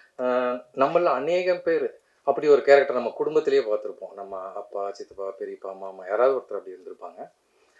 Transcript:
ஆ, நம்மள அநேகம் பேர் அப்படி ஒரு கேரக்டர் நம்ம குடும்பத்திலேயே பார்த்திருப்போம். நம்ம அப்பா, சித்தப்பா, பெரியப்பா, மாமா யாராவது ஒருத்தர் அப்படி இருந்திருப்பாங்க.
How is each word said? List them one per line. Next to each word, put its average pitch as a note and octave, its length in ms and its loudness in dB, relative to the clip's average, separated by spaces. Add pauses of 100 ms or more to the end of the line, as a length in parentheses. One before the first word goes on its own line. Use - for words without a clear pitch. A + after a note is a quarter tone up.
(200)
ஆ, B2+ 320 0 (240)
நம்மள E3 280 2
அநேகம் F3 580 0
பேர் D3+ 380 -2 (240)
அப்படி C#3+ 240 0
ஒரு C#3 140 8
கேரக்டர் C3+ 340 6
நம்ம A#2 160 -2
குடும்பத்திலேயே D3 500 2
பார்த்திருப்போம். G#2 540 -6
நம்ம G2 220 -12
அப்பா, G2 540 -8
சித்தப்பா, G2 480 -12
பெரியப்பா, G2 380 -12
மாமா F#2+ 300 -14
யாராவது B2 300 2
ஒருத்தர் G#2 200 -8
அப்படி F#2 180 -12
இருந்திருப்பாங்க. F2+ 560 -18 (480)